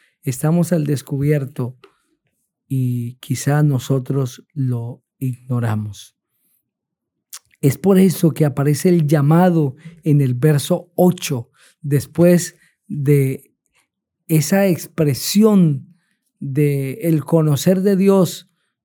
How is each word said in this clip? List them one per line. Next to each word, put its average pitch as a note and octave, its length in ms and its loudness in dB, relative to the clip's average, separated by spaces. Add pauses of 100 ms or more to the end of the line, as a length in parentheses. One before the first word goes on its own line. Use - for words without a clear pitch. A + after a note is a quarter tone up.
(240)
Estamos E3 500 0
al D#3 120 0
descubierto C#3 920 -4 (880)
y B2 480 -4
quizá C#3+ 480 -2
nosotros C3+ 920 -2
lo B2 500 -6 (160)
ignoramos. A#2 1000 -6 (1400)
Es C3+ 160 2
por F#3+ 200 -2
eso E3+ 360 2
que D#3 100 -2
aparece C#3+ 460 0
el E3+ 180 2
llamado D#3+ 680 2 (260)
en D3 160 2
el C3 140 0
verso D3+ 600 0
ocho, F3 540 0 (320)
después E3+ 720 0 (320)
de C#3 680 -2 (720)
esa G3 400 0
expresión E3+ 1300 0 (440)
de C#3 640 -4
el E3 200 0
conocer E3 580 2
de G3+ 140 2
Dios, F#3+ 560 2 (340)